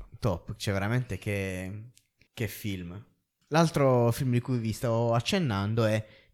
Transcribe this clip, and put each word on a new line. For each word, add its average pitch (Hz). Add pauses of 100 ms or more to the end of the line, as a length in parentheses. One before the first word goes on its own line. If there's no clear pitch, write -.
(200)
Top, -
cioè -
veramente 104
che, 98 (420)
che 113
film. 95 (460)
L'altro 135
film 127
di 120
cui 127
vi 110
stavo 117
accennando 113
è 107 (280)